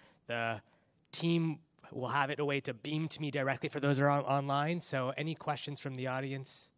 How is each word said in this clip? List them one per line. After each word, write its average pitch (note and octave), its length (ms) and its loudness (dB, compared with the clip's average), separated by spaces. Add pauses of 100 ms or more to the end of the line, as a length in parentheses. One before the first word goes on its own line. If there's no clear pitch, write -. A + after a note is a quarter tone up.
(280)
the A2+ 340 0 (480)
team E3 480 2 (320)
will B2 180 -6
have C#3 220 2
it C#3+ 80 -4
a C#3+ 60 0
way C#3 160 2
to C3 120 -4
beam D3+ 360 -2
to - 120 -8
me D3+ 100 -2
directly C3+ 380 0
for C#3+ 120 -6
those C#3 180 4
who C#3 60 6
are C#3+ 40 8
on-, C#3+ 160 4
online. C#3+ 560 2
So C3 360 -2
any D3+ 180 -2
questions D3 460 -6
from C3+ 160 -6
the B2+ 100 -4
audience? C3+ 720 -4